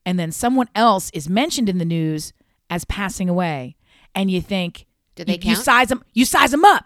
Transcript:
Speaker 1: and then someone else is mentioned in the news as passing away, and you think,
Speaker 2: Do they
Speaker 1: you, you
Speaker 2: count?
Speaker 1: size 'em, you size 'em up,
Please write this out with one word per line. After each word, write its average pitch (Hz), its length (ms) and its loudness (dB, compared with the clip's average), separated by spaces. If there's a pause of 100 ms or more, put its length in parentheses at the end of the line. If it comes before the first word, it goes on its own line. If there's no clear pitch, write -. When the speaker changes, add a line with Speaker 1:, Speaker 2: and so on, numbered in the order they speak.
Speaker 1:
and 180 120 -2
then 165 140 -4
someone 247 420 0
else 214 400 2
is 147 160 -8
mentioned 247 400 0
in 185 80 -2
the 170 80 -2
news 160 460 -4 (380)
as 170 160 -6
passing 196 440 -4
away, 160 460 -2 (400)
and 190 160 -2
you 180 100 0
think, 180 440 -6 (300)
Speaker 2:
Do 170 100 -16
they 190 80 0
Speaker 1:
you, 170 60 -4 (100)
you 226 60 2
Speaker 2:
count? 233 100 -4
Speaker 1:
size 247 260 4
'em, - 120 -4 (100)
you 247 120 4
size 277 280 2
'em 302 100 4
up, 392 220 6